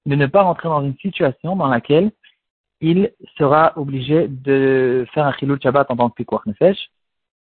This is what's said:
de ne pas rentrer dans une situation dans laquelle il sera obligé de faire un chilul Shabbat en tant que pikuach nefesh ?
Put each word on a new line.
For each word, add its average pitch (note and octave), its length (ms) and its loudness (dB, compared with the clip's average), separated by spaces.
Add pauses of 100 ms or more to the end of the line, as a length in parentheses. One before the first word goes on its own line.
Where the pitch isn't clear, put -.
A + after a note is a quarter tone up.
de C#3+ 80 0
ne C#3+ 100 2
pas G3 180 4
rentrer E3+ 240 -2
dans D3+ 140 -2
une C#3 160 -4
situation E3+ 580 -4
dans E3 120 -2
laquelle D3 440 0 (720)
il F3 300 2 (260)
sera D#3 380 4
obligé C#3 520 -2
de C3 880 0
faire D3 140 0
un C3 60 0
chilul C#3 280 -4
Shabbat C#3 300 2
en A#2+ 60 -4
tant A#2+ 120 2
que - 60 -10
pikuach - 320 -6
nefesh ? - 420 0 (540)